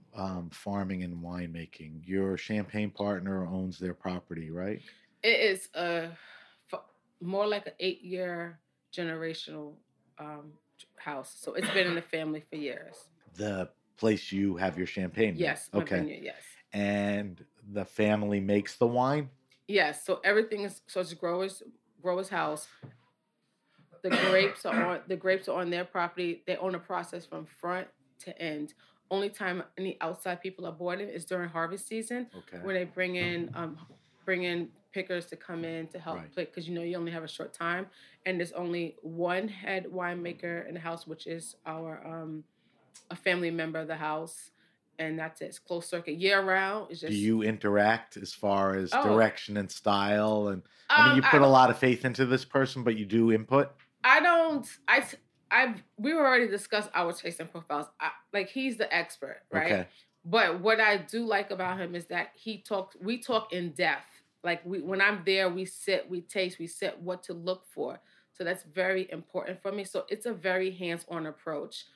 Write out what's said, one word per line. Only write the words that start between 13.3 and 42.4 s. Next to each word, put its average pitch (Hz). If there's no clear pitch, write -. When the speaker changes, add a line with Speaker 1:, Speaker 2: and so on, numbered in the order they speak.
Speaker 1:
The 98
place 110
you 98
have 90
your 92
champagne 98
in? 85
Speaker 2:
Yes, -
my 101
Speaker 1:
Okay. 95
Speaker 2:
vineyard, 76
yes. -
Speaker 1:
And 101
the 101
family 104
makes 101
the 120
wine? 131
Speaker 2:
Yes. 175
So 180
everything 208
is, 196
so 185
it's 170
growers, 180
growers' 185
house. 156
The 185
grapes 190
are 175
on, 180
the 185
grapes 190
are 175
on 175
their 175
property. 175
They 185
own 185
a 175
process 175
from 160
front 180
to -
end. 151
Only 196
time 185
any 185
outside 175
people 190
are 165
boarding 180
is 165
during 175
harvest 165
season, 233
Speaker 1:
Okay. 180
Speaker 2:
where 190
they 180
bring 180
in, 175
um, 160
bring 180
in 175
pickers 185
to -
come 170
in 165
to 170
help 160
Speaker 1:
Right. 156
Speaker 2:
pick, -
'cause, 165
you 175
know, 170
you 170
only 170
have 165
a 156
short -
time, 175
and 185
there's 170
only 170
one 175
head 190
winemaker 175
in 170
the 170
house, 165
which 160
is 165
our, 160
um, 160